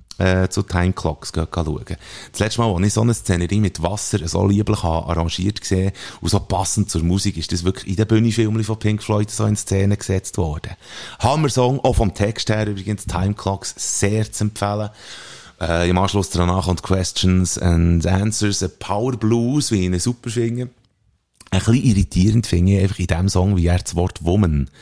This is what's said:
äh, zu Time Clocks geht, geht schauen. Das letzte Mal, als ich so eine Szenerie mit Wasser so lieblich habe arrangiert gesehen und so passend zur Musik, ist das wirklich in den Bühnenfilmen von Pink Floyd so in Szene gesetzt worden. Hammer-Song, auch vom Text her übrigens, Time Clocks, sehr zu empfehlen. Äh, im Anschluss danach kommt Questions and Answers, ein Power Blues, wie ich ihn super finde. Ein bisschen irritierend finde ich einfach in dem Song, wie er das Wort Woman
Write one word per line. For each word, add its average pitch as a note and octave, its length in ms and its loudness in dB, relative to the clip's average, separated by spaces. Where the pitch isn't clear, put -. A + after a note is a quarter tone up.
äh, F#2 320 2
zu - 140 -2
Time F#2 300 0
Clocks - 400 -6
geht, D#2 180 -4
geht E2+ 140 -2
schauen. - 320 -6
Das - 80 -6
letzte A2 220 0
Mal, A2+ 120 2
als F2+ 140 2
ich G#2 60 0
so A2 80 2
eine A#2 120 2
Szenerie F2 460 0
mit F#2+ 220 0
Wasser F#2+ 460 -2
so F#2+ 200 2
lieblich G#2+ 360 2
habe E2 240 0
arrangiert E2+ 540 -2
gesehen F#2+ 300 0
und F2+ 80 -2
so G#2 100 2
passend F#2+ 500 -2
zur E2 140 -2
Musik, F2+ 340 0
ist E2 140 -8
das F2 120 -4
wirklich - 240 -4
in G2 80 -4
den G#2 120 2
Bühnenfilmen A2 560 2
von G#2+ 160 -4
Pink G#2+ 240 -2
Floyd G#2+ 260 0
so - 160 -2
in G#2 100 2
Szene G2 420 0
gesetzt - 400 -4
worden. D#2 340 -4
Hammer-Song, C3 600 2
auch B2+ 160 2
vom G2+ 180 2
Text - 360 -2
her G#2+ 180 0
übrigens, G2+ 380 -6
Time F#2+ 280 0
Clocks, - 400 -4
sehr G#2+ 320 0
zu - 140 -2
empfehlen. G#2 440 -2
Äh, E2+ 300 0
im F2+ 80 4
Anschluss G2 320 2
danach F2 360 2
kommt F2 180 0
Questions F#2 720 2
and E2+ 480 4
Answers, G2+ 580 0
ein F2+ 160 -4
Power A#2 380 -2
Blues, A#2 540 0
wie G#2+ 80 2
ich F#2 60 0
ihn F2+ 140 0
super A#2+ 300 -4
finde. A#2+ 400 -4
Ein F#2+ 80 2
bisschen A2+ 240 4
irritierend G#2+ 640 4
finde F2+ 260 4
ich G2 80 4
einfach F#2+ 180 0
in F2+ 80 0
dem F2+ 220 0
Song, F#2 280 2
wie E2 100 4
er F2+ 100 4
das - 180 -6
Wort F2 300 -2
Woman E2 440 2